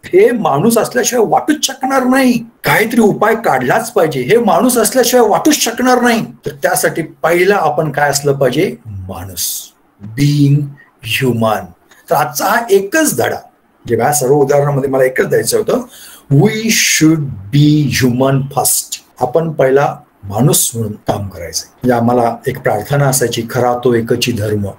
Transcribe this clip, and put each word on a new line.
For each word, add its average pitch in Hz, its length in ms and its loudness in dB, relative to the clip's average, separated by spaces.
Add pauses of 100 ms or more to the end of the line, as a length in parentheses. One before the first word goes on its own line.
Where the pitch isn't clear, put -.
हे 202 260 4
माणूस 180 460 0
असल्याशिवाय 233 500 0
वाटूच 302 380 0
शकणार 269 380 -2
नाही, 254 420 2 (180)
काहीतरी 208 380 0
उपाय 208 340 2
काढलाच 160 560 -2
पाहिजे, 143 300 0
हे 160 160 2
माणूस 233 400 2
असल्याशिवाय 233 520 2
वाटूच 294 260 2
शकणार 247 460 0
नाही. 233 240 0 (200)
तर 139 60 -6
त्यासाठी 175 500 -2
पहिला 175 540 0
आपण 160 360 0
काय 147 180 0
असलं 139 240 0
पाहिजे? 143 420 0 (100)
माणूस, 92 840 -10 (480)
being 143 420 4 (640)
human. 110 420 0 (440)
तर 165 60 2
आजचा 147 300 -2
हा 220 240 0
एकच 196 480 2
धडा, 113 200 -2 (500)
जे 113 100 0
या 131 160 2
सर्व 127 200 2
उदाहरणामध्ये 139 560 2
मला 131 140 2
एकच 127 220 0
द्यायचं 120 320 0
होतं, 202 240 0 (520)
we 185 180 4
should 165 720 0 (320)
be 151 280 4 (200)
human 127 300 2
first. - 640 -4 (220)
आपण 165 320 -2
पहिला 139 460 2 (260)
माणूस 113 520 0
म्हणून 107 160 -6
काम 101 360 -6
करायचंय. 85 480 -12
म्हणजे 123 180 0
आम्हाला 117 440 0 (100)
एक 120 120 -6
प्रार्थना 131 460 -2
असायची, 120 440 -2
"खरा 123 340 0
तो 123 100 2
एकची 117 380 -2
धर्म." 104 360 -4 (120)